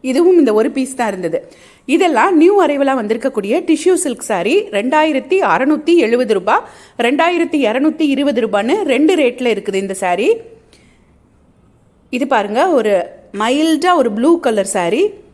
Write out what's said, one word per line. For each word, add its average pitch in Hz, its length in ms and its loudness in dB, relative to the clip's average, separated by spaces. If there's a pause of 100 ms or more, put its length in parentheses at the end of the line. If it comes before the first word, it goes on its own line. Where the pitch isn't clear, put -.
இதுவும் 339 360 2
இந்த 240 140 2
ஒரு 220 180 2
பீஸ் 262 240 -6
தான் 233 120 -2
இருந்தது. 180 300 -4 (500)
இதெல்லாம் 311 500 2
நியூ 349 240 6
அரைவலா 277 340 2
வந்திருக்கக்கூடிய 220 580 -4 (100)
டிஷ்யூ 320 320 2
சில்க் 277 340 -6
சாரி. 202 260 -2 (160)
ரெண்டாயிரத்தி 302 720 0
அறுநூத்தி 294 540 2
எழுபது 233 360 2
ரூபாய், 208 300 0 (360)
ரெண்டாயிரத்தி 320 640 0
இருநூத்தி 294 440 0
இருபது 269 340 0
ரூபான்னு 214 420 -2
ரெண்டு 294 320 2
ரேட்ல 254 320 -2
இருக்குது 196 280 -4
இந்த 190 180 -4
சாரி. 185 360 -2 (1800)
இது 254 140 -4
பாருங்க, 220 420 0
ஒரு 214 240 2 (400)
மைல்டா 294 640 0
ஒரு 254 160 2
ப்ளூ 233 180 0 (100)
கலர் 214 300 -2
சாரி. 190 320 -2 (320)